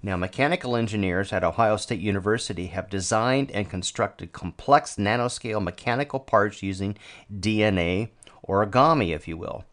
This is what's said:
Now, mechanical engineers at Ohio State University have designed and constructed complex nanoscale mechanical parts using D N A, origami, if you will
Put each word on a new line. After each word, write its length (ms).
Now, 140
mechanical 600
engineers 540
at 140
Ohio 320
State 240
University 680
have 200
designed 640
and 180
constructed 640
complex 640
nanoscale 640
mechanical 580
parts 420
using 340
D 240
N 160
A, 320
origami, 680
if 120
you 120
will 340